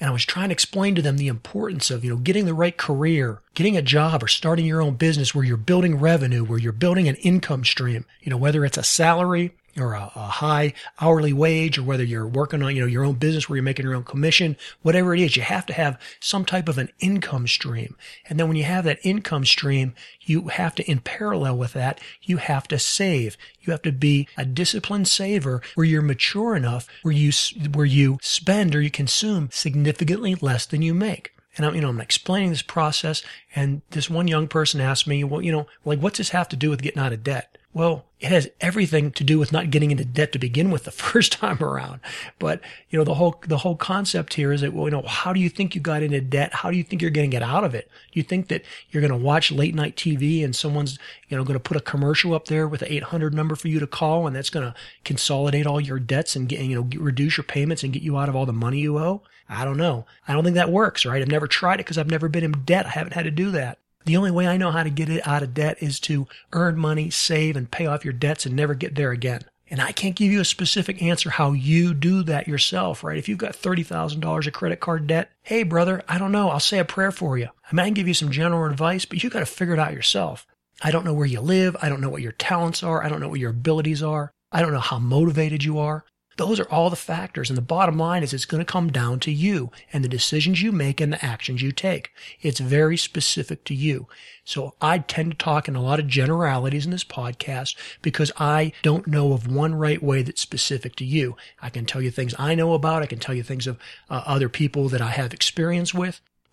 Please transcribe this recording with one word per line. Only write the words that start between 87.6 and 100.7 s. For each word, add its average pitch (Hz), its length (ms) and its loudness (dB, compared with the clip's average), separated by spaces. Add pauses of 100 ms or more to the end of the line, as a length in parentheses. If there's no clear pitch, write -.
bottom 165 360 2
line 170 240 0
is 135 100 -4
it's 131 120 -4
gonna 160 200 -2
come 170 280 0
down 123 280 -2
to 156 120 -2
you 151 380 0 (220)
and 139 120 0
the 123 40 -2
decisions 151 540 0
you 220 100 2
make 143 280 0
and 147 120 2
the - 120 -6
actions 123 380 -4
you 135 100 -2
take. 180 400 -4 (280)
It's 143 200 -2
very 151 360 4
specific - 680 -4
to 143 100 -4
you. 135 320 -2 (380)
So 135 360 -8
I 180 180 2
tend 160 340 -4
to 147 40 -10
talk 151 300 0
in 143 80 -4
a 127 80 -2
lot 135 160 0
of 151 80 -2
generalities 139 800 0
in 175 80 -4
this 180 120 -6
podcast 127 720 -8 (260)
because 147 380 0
I 151 340 2 (100)
don't 160 260 2
know 143 240 4
of 123 200 -2
one 156 220 0
right 151 280 0
way 135 200 2
that's - 180 -4
specific 127 560 -4